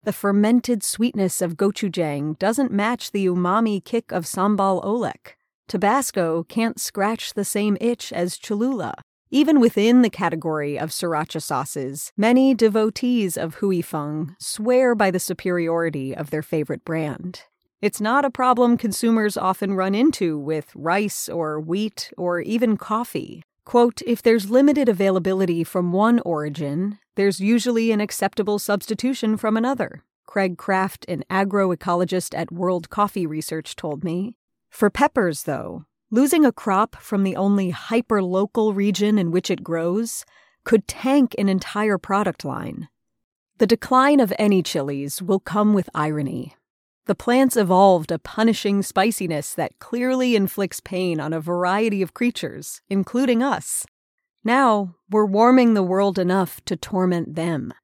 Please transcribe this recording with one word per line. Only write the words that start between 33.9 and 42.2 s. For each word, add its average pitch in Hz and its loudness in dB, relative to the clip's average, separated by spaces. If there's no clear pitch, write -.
me. 185 -6
For - 2
peppers, 202 0
though, 151 -8
losing 285 4
a 247 6
crop 202 -2
from 196 -2
the 190 0
only 196 2
hyperlocal 202 0
region 202 2
in 170 0
which 175 -2
it - -2
grows 175 -4
could - 2
tank 262 2
an 196 0
entire 196 -2
product 196 -2